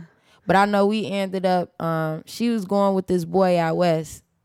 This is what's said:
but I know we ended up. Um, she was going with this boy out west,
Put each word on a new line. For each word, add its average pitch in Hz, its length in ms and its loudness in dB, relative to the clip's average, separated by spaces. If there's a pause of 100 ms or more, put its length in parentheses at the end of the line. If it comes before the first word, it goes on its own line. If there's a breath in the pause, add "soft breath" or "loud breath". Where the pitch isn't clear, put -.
(460 soft breath)
but 170 100 2
I 202 100 4
know 202 200 2
we 208 200 -2
ended 190 400 -4
up. 180 360 -2
Um, 160 440 -4
she 233 240 -4
was 226 160 -2
going 196 280 2
with 190 120 -2
this 180 180 0
boy 180 340 2
out 165 180 0
west, 160 460 -2 (220)